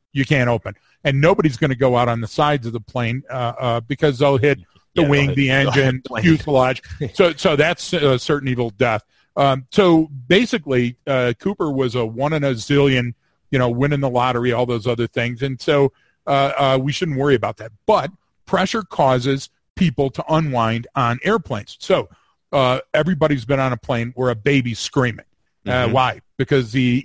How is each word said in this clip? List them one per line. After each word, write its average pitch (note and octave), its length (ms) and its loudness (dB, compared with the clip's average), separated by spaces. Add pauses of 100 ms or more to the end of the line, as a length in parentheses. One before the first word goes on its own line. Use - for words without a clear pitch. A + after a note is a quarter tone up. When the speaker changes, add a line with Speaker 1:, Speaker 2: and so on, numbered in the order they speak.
(140)
Speaker 1:
you C#3 120 -2
can't B2+ 240 2
open. G#2+ 260 -4 (280)
And C#3 160 0
nobody's D#3 380 2
gonna C#3 180 -2
go B2 220 2
out A#2+ 100 2
on A#2 140 -2
the A2 60 -8
sides D3 380 0
of A2+ 80 -8
the A#2 60 -8
plane, A#2+ 500 -6
uh, B2 300 -4
uh, A#2 220 -2
because C3+ 380 -2
they'll C#3 180 4
hit C3+ 220 2 (360)
the F3 60 2
Speaker 2:
Yeah, D3 80 2
Speaker 1:
wing, C#3+ 180 4
Speaker 2:
they'll C#3+ 80 -2
Speaker 1:
the C#3 120 2
Speaker 2:
hit C3+ 260 2
the C#3 80 4
Speaker 1:
engine, C3 200 0
Speaker 2:
<laughs> - 40 -18
plane. - 180 -4
Speaker 1:
fuselage. C#3 580 2 (160)
Speaker 2:
<laughs> C#3+ 160 -8
Speaker 1:
So, F3 200 2
so D#3 220 0
that's D#3 360 -2
a C#3+ 280 2
certain C#3+ 280 -4
evil A#2+ 220 -2
death. A2 340 -2 (320)
Um, C3+ 360 0
so E3 400 4 (160)
basically, D3+ 680 0 (120)
uh, B2+ 320 0
Cooper F#3 320 -4
was C3 240 -2
a B2 100 -2
one B2+ 280 -4
in D3+ 100 -2
a C#3 80 0
zillion, C3 640 0 (340)
you C#3 80 0
know, B2+ 100 2
winning C#3 320 0
the C#3 100 -2
lottery, B2 440 0
all A#2+ 140 0
those A#2 180 -4
other A#2+ 220 -2
things. A#2+ 340 -6
And C3+ 180 -6
so, C#3+ 320 2 (360)
uh, C#3 280 2
uh, C3+ 240 2
we C3+ 120 -2
shouldn't D3 260 -6
worry C#3 160 2
about A2 240 -2
that. A2+ 140 -16 (160)
But F3+ 240 2 (340)
pressure G3 380 -2
causes C3+ 640 0 (260)
people C#3+ 360 0
to - 200 -10
unwind A#2+ 540 0 (100)
on A#2+ 280 0
airplanes. E3 560 -4
So, D3+ 300 -2 (420)
uh, C3 300 0 (120)
everybody's D3+ 520 0
been C3+ 140 0
on C3 140 0
a A#2 40 -4
plane A#2+ 380 -4
where B2+ 140 0
a A#2+ 60 0
baby's A#2+ 420 -2
screaming. - 480 -4 (400)
Uh, - 60 -6
Speaker 2:
Mm-hmm. B2 220 0
Speaker 1:
why? B2+ 280 0 (160)
Because C3 340 0
the B2+ 340 0